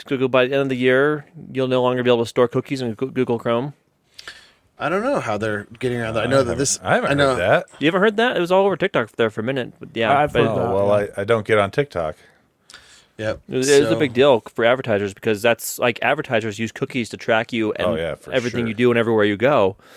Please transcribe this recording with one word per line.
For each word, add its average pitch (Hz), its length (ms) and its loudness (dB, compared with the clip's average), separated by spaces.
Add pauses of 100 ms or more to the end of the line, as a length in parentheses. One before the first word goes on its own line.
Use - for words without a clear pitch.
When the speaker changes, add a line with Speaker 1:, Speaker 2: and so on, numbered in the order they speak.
Speaker 1:
Google, 131 240 0
by 127 160 4
the 131 80 -2
end 139 100 0
of 139 60 -4
the 131 80 -2
year, 135 480 2 (260)
you'll 131 160 -2
no 127 140 0
longer 123 220 0
be 123 80 2
able 117 120 4
to 110 60 -6
store 123 180 4
cookies 131 340 -4
in 117 120 -4
Goo-, 131 180 -6
Google 123 280 -2
Chrome. 120 340 -2 (1040)
Speaker 2:
I 139 120 -4
don't 190 140 -2
know 262 180 -2
how 113 160 -4
they're 104 300 -4 (120)
getting 123 200 -4
around 110 160 -4
that. 110 60 0
I - 40 0
Speaker 3:
I - 20 -2
Speaker 2:
know 135 120 2
that 135 120 4
Speaker 3:
haven't, 120 80 -4
Speaker 2:
this, 135 240 -2
Speaker 3:
I 101 120 0
haven't 208 160 0
Speaker 2:
I - 20 0
know 143 220 2
Speaker 3:
heard 110 40 -2
that. 110 260 2 (140)
Speaker 1:
You 143 80 0
haven't 180 140 2
heard 208 160 2
that? 233 200 0
It 175 40 0
was 175 100 -2
all 196 140 4
over 190 100 0
TikTok 139 380 -2
there 113 160 2
for 110 120 -6
a - 20 -6
minute. 120 360 -4
But - 140 -18
yeah, 113 240 2
Speaker 4:
I've 147 160 0
Speaker 1:
but 123 100 2
Speaker 4:
heard 113 80 2
Speaker 3:
Oh, 104 40 -2
Speaker 4:
that, 117 180 -2
Speaker 3:
well, 101 280 2
Speaker 4:
yeah. 101 60 -4 (100)
Speaker 3:
I, 101 40 -4
I - 20 -6
don't 110 240 0
get 110 100 4
on 98 140 2
TikTok. 87 440 -4 (1000)
Speaker 2:
Yep. 107 300 -6
Speaker 1:
it 135 80 -8
was, 131 140 0
it 143 100 8
was 117 100 4
a 110 40 0
Speaker 2:
So 113 60 0
Speaker 1:
big 139 120 0
deal 127 300 4
for - 240 -4
advertisers 110 480 0
because 104 280 -2
that's, - 380 0
like, 123 220 0
advertisers 113 580 -2
use 110 140 -6
cookies 131 360 -6
to 104 80 -12
track 113 360 -2
you 110 200 -2
and 90 140 -4
Speaker 3:
Oh, 85 80 0
yeah, 80 200 -6
for - 180 -12
Speaker 1:
everything 120 300 -2
Speaker 3:
sure. 113 40 -4
Speaker 1:
you 110 60 -6
do 120 180 2
and 117 80 2
everywhere 110 240 2
you 104 140 2
go. 110 400 2 (200)